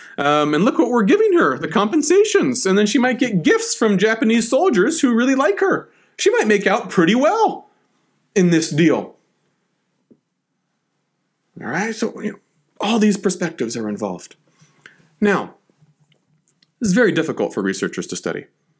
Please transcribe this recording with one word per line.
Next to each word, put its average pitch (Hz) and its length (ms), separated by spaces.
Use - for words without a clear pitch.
Um, 147 360
and 160 120
look 320 120
what 240 120
we're 240 140
giving 403 300
her, 185 240
the 160 120
compensations. 311 960
And 190 120
then 208 80
she 226 140
might 254 180
get 214 260
gifts 440 300
from 208 240
Japanese 220 500
soldiers 269 520
who 240 160
really 262 200
like 311 260
her. - 280
She 392 120
might 453 160
make 202 200
out 190 220
pretty 185 260
well 381 540
in 180 140
this 160 200
deal." 143 460
All - 60
right, 208 280
so, - 260
you - 120
know, - 60
all 220 200
these 208 180
perspectives 165 600
are 110 100
involved. 101 480
Now, 170 340
this 220 100
is 180 40
very 214 200
difficult 151 400
for 104 100
researchers 95 440
to - 80
study. - 300